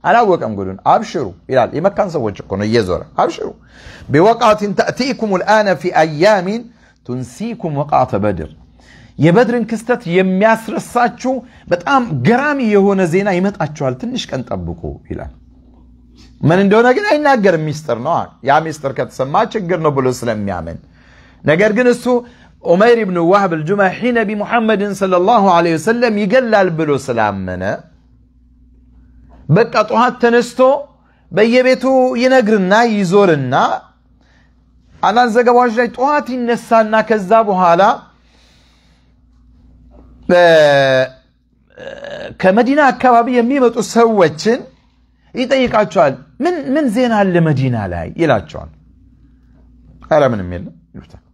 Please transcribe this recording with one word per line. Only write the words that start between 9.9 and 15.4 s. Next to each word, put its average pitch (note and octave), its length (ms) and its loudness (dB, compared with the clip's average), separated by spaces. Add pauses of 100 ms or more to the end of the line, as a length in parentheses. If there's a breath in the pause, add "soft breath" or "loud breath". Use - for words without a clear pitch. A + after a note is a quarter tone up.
የሚያስረሳችሁ A3 1200 0 (360 loud breath)
በጣም C4 340 0 (200)
ገራሚ C4+ 440 0
የሆነ G3 400 2
ዜና F#3+ 240 0
ይመጣችኋል፣ E3 680 -4
ትንሽ A#3+ 300 -8
ቀን C3 180 -8
ጠብቁ E2+ 360 -10 (240)
ይላል። - 280 -12 (1080 soft breath)